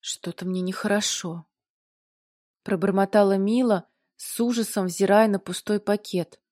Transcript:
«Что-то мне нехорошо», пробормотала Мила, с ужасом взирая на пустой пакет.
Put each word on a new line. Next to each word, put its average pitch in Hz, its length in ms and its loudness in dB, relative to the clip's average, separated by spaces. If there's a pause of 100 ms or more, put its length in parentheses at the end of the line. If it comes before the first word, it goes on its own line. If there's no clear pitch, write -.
«Что-то - 460 -10
мне 185 160 -2
нехорошо», 185 840 -4 (1160)
пробормотала 196 720 2
Мила, 214 520 0 (280)
с - 240 -10
ужасом 233 460 -2
взирая 202 420 4
на 196 100 0
пустой 202 400 -4
пакет. 202 640 -4 (120)